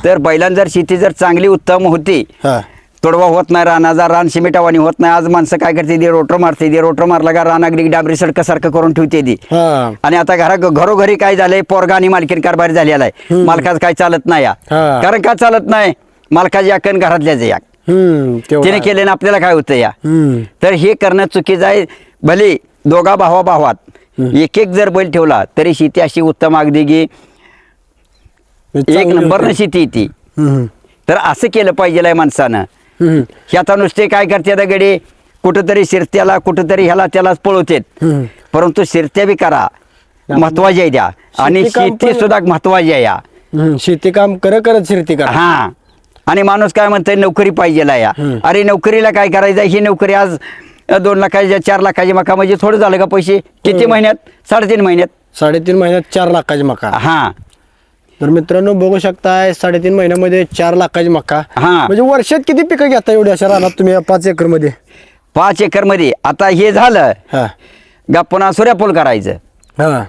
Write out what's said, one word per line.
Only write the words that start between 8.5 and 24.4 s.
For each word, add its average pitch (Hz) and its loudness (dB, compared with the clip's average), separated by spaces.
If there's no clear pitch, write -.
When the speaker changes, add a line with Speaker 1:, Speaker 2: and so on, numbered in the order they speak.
Speaker 1:
करून 165 0
ठेवते 156 0
ती. 127 -2
Speaker 2:
हा. 151 -2
Speaker 1:
आणि 151 0
आता 180 0
घरा, 170 2
घरोघरी 190 2
काय 196 0
झालंय, 190 2
पोरगा 185 0
आणि 185 2
मालकीण 175 0
कारभार 170 0
झालेला 151 2
आहे, - -6
Speaker 2:
हम्म. 180 2
Speaker 1:
मालकाचं 165 0
काय 175 0
चालत 170 -2
नाही 160 0
या. 117 0
Speaker 2:
हा. 147 -2
Speaker 1:
कारण 208 0
का 240 0
चालत 226 2
नाही? 214 0
मालकाची 185 0
याक 196 0
आणि 190 -2
घरातल्याच 160 0
याक. 101 -2
Speaker 2:
हम्म, 160 0
तेवढं 147 0
Speaker 1:
तिने 196 2
Speaker 2:
आहे. 202 -2
Speaker 1:
केले 196 -2
ना 196 0
आपल्याला 196 0
काय 175 0
होतं 156 0
या? 117 0
Speaker 2:
हम्म. 147 -2
Speaker 1:
तर 185 2
हे 185 2
करणं 196 0
चुकीचं 185 -2
आहे. 196 0
भले 180 2
दोघा 175 2
भावा 185 2
भावात 165 0
Speaker 2:
हम्म. 127 -2
Speaker 1:
एक 156 0